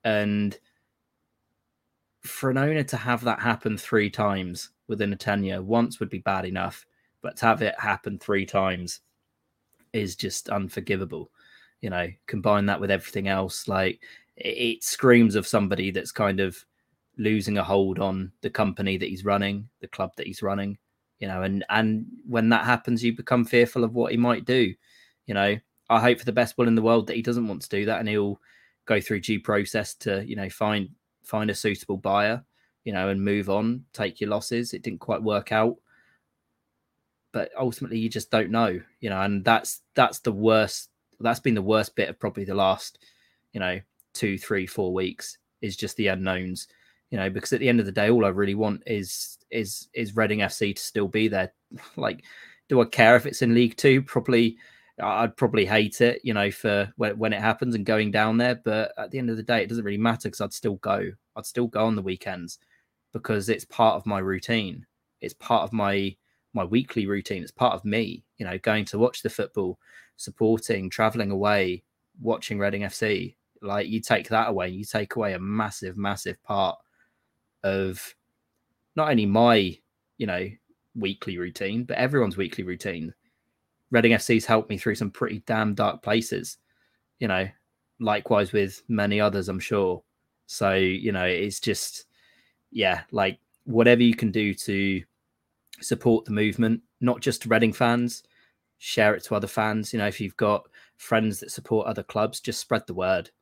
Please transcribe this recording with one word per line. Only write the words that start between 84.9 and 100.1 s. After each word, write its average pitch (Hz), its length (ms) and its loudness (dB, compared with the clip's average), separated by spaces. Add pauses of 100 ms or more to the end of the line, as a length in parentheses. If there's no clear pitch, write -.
some 104 160 -4
pretty - 340 -6
damn 110 300 0
dark 98 260 -2
places, 107 560 -2 (640)
you 117 80 -2
know, 95 220 0 (500)
likewise 104 540 0
with 98 340 0
many 104 320 0
others, 101 300 2
I'm 95 100 -4
sure. 92 420 0 (440)
So, 98 300 0
you 95 360 0
know, 92 140 -2
it's 92 340 -2
just, - 460 -4 (640)
yeah, 92 300 0 (100)
like, 98 280 0 (260)
whatever 117 380 6
you 117 120 6
can 113 160 0
do 104 220 0
to 98 500 -2 (800)
support 113 420 2
the - 80 -10
movement, 107 500 0 (200)
not 123 180 0
just - 260 -4
Reading 110 280 4
fans, 120 500 0 (540)
share 107 380 2
it 90 100 -10
to 110 100 -4
other 104 120 -2
fans. 107 440 -2
You 117 80 -2
know, 104 80 0
if 101 140 -6